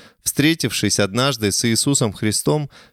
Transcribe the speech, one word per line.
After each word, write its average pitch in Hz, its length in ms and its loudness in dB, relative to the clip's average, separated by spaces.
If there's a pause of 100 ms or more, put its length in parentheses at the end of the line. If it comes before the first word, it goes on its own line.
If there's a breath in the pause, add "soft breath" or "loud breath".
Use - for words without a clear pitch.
(240 loud breath)
Встретившись 139 760 0
однажды 110 540 0
с - 120 -2
Иисусом 117 480 2
Христом, 143 560 -2 (240 loud breath)